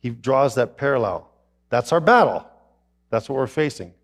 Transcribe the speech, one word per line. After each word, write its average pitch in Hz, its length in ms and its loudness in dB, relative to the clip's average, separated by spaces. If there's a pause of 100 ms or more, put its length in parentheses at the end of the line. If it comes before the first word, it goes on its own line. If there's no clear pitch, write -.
He 123 80 -6
draws 131 460 0
that 120 200 -2
parallel. 117 540 -4 (400)
That's 123 240 -2
our 170 80 2
battle. 160 440 4 (680)
That's 113 180 -4
what 135 80 -4
we're 131 100 -2
facing. 127 460 -6 (100)